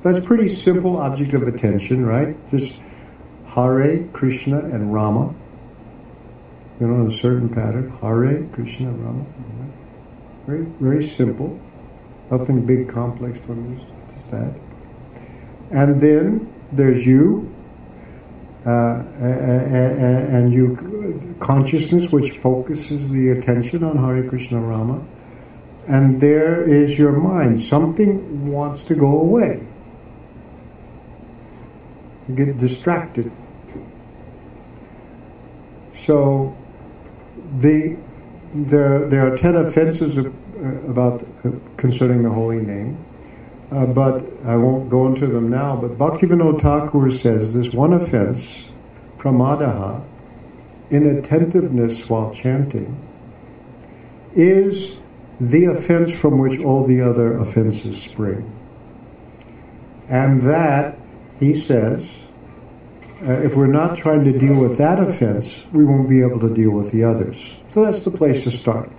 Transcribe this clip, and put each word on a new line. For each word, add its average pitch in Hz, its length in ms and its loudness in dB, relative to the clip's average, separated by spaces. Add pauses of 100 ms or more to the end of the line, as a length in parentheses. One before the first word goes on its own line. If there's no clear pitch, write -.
That's 180 200 2
pretty 226 260 2
simple 180 480 0
object 139 360 -4
of 135 100 2
attention, 117 600 -2
right? 135 300 -2 (160)
Just 135 260 -4 (720)
Hare 131 560 0 (100)
Krishna 135 460 -2
and 107 340 -6
Rama. 107 400 -2 (1500)
You 120 80 -2
know, 120 180 0
in - 20 -2
a 110 60 -4
certain 120 360 -2
pattern. 117 400 -4
Hare 131 540 -2 (100)
Krishna 123 380 -8
Rama. 117 340 -10 (1200)
Very, 156 200 -6 (140)
very 143 240 2
simple. 131 560 -4 (680)
Nothing 127 380 0
big, 127 220 2
complex 120 500 -8
from 120 360 -12
this, 131 100 -18 (280)
just - 160 -20
that. 120 240 -6 (1160)
And 143 280 4
then 165 540 2 (180)
there's 135 320 2
you, 139 480 4 (1120)
uh, 123 60 -4
a-, 120 340 0 (160)
a-, 127 760 0
a-, 127 420 2
and 120 160 4
you, 160 840 -2
consciousness 156 720 0
which 135 260 0
focuses 139 720 -4
the 131 200 2
attention 123 540 -2
on 156 140 0
Hare 127 320 0
Krishna 123 300 -6
Rama. 113 440 -4 (840)
And 135 340 4
there 156 400 4
is 147 380 4
your 147 140 6
mind. 147 480 2
Something 160 920 0
wants 143 320 -6
to 165 120 0
go 143 240 4
away. 175 460 0 (2500)
You 127 80 -8
get 139 220 0
distracted. 127 720 -2 (2750)
So 139 640 0 (1000)
the, 156 380 2 (540)
the, 143 600 0
there 135 200 2
are 131 60 -4
ten 170 180 2
offenses 160 600 0
ab-, 131 160 -4 (240)
uh, 135 320 -8
about, 123 340 -2 (200)
uh, 123 80 -2 (260)
concerning 123 460 0
the 117 80 0
holy 113 300 -2
name. 104 360 -8 (760)
Uh, 139 140 0
but 127 400 0 (180)
I 117 120 -2
won't 127 340 2
go 127 160 2
into 131 220 0
them 117 240 -2
now, 135 240 -2
but 120 240 -8
Bhaktivinoda 160 640 2
Thakur 147 500 2
says 113 420 0
this 120 180 -2
one 143 220 2
offense, 127 760 -2 (480)
pramadaha, 127 840 -2 (880)
inattentiveness 147 1200 0
while 110 240 -2
chanting, 131 640 -4 (1300)
is 190 600 2 (440)
the 135 260 4
offense 170 480 0
from 139 260 2
which 131 200 0
all 135 280 0
the 127 140 4
other 120 360 2
offenses 107 640 -2
spring. 104 500 -8 (1600)
And 135 340 4
that, 147 540 2 (420)
he 143 160 4
says, - 680 -2 (1040)
uh, 131 140 0
if 147 140 0
we're 135 120 4
not 160 300 2
trying 151 280 2
to 135 120 2
deal 139 240 4
with 120 160 2
that 160 220 4
offense, 117 640 -2 (100)
we 151 100 6
won't 135 240 4
be 131 140 6
able 123 180 0
to 113 140 0
deal 110 160 4
with 104 220 -2
the 113 120 2
others. 113 540 -2 (140)
So 214 120 4
that's 214 200 -2
the 185 80 -2
place 147 320 0
to 123 80 -2
start. 113 480 -4